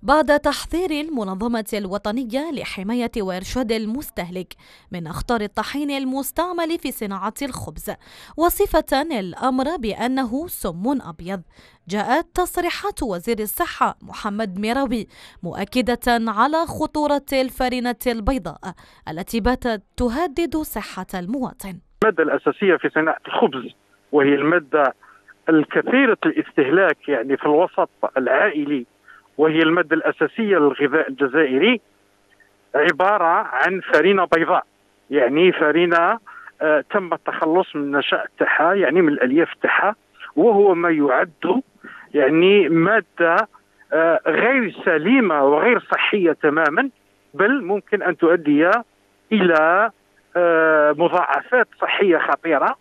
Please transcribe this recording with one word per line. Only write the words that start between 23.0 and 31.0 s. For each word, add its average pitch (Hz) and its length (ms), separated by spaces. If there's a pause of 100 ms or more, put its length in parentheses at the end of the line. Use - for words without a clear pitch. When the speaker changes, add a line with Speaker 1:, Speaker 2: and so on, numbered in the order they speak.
Speaker 2:
الخبز، 131 440 (400)
وهي 139 240
المادة 147 580 (560)
الكثيرة 175 760
الاستهلاك، 156 840
يعني، 139 280
في - 80
الوسط 160 440 (280)
العائلي، 143 680 (520)
وهي 156 220
المادة 160 360
الأساسية 160 600
للغذاء 143 520